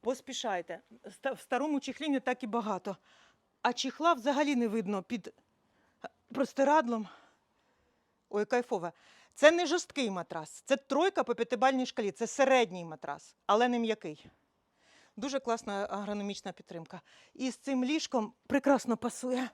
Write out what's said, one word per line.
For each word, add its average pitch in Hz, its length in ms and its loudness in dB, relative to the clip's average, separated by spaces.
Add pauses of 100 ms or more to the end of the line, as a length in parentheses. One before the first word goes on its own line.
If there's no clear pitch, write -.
Поспішайте. 208 800 -6 (240)
Ста-, 254 280 -8
в 190 60 -12
старому 285 400 -2
чехлі 285 300 -6
не 277 100 2
так 254 240 -4
і 240 40 -6
багато. 208 500 -4 (640)
А 240 120 0
чехла 302 400 0
взагалі 277 420 2
не 240 120 2
видно 202 360 -2
під - 300 -8 (1000)
простирадлом. 254 720 2 (1200)
Ой, 208 160 -2
кайфове. 214 460 -2 (440)
Це 302 160 10
не 349 140 2
жорсткий 285 440 -2
матрас. 165 400 -8 (160)
Це 269 120 2
тройка 302 460 0
по 233 120 -2
п'ятибальній 254 500 2
шкалі. 208 260 -4
Це 226 160 -6
середній 226 580 4
матрас, 151 500 -12 (100)
але 226 220 4
не 240 120 2
м'який. 214 460 -4 (920)
Дуже 262 240 -4
класна 214 500 -4
агрономічна 202 600 -6
підтримка. 175 500 -14 (320)
І 254 180 -2
з - 60 -10
цим 254 260 -2
ліжком 254 500 -2 (140)
прекрасно 247 500 2
пасує. 247 560 -4